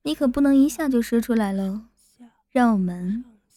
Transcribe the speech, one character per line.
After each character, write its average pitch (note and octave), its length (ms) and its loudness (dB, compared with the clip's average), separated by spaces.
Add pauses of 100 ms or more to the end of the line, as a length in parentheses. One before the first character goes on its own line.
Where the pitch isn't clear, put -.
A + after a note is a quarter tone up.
你 D4 100 -6
可 D4 140 -2
不 B3 140 0
能 C#4 140 4
一 C4+ 120 6
下 D#4 220 -4
就 A#3+ 120 0
说 A#3 200 0
出 A#3 120 -4
来 G#3 200 0
喽。 G3 300 -6 (680)
让 A#3+ 240 2
我 G#3 40 2
们 F#3 460 -4 (340)